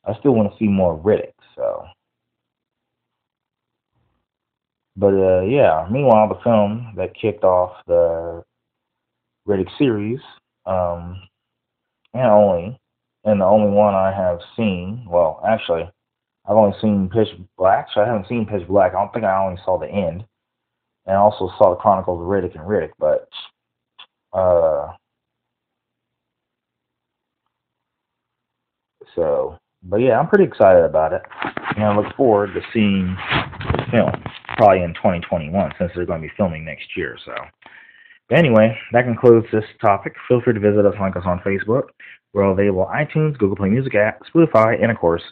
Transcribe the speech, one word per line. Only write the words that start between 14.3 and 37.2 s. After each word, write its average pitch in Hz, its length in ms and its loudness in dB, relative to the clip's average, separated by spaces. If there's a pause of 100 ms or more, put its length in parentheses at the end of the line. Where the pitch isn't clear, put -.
seen, 104 520 -6
well, 85 380 0
actually, 87 440 -2 (560)
I've 104 100 0
only 101 240 4
seen 101 300 0
Pitch 107 180 0 (280)
Black, 98 360 0
so 107 80 0
I 107 60 2
haven't 110 220 -4
seen 113 180 -4
Pitch 101 200 -8
Black. 92 260 2
I 92 60 -4
don't 101 140 -4
think 113 120 -6
I 95 200 0
only 90 200 -6
saw 92 140 -2
the 76 100 -8
end. 92 360 -6 (840)
And 95 100 0
I 101 40 2
also 101 360 2
saw 98 140 6
the 90 60 -2
Chronicles 92 440 0
of 85 60 -10
Riddick 95 280 -4
and 80 120 -16
Riddick, 104 320 -2
but, 76 300 -2 (1040)
uh, 85 600 0 (4000)
so, 73 440 -2 (240)
but 95 160 -4
yeah, 120 200 4
I'm 160 100 0
pretty 196 160 4
excited 95 380 6
about 78 300 0
it. - 100 -6 (540)
And 107 80 -2
I 104 120 0
look - 200 -2
forward 104 380 2
to 87 60 -6 (120)
seeing 95 440 0 (600)
the - 140 -4
film, 110 320 0 (340)
probably 95 260 6
in 85 120 -6
twenty 90 260 -2
twenty-one, 82 580 -4
since 87 160 -4
they're 87 120 -4
gonna 82 140 -6
be 78 160 -14
filming 80 280 -4
next - 320 -14
year, 67 280 -8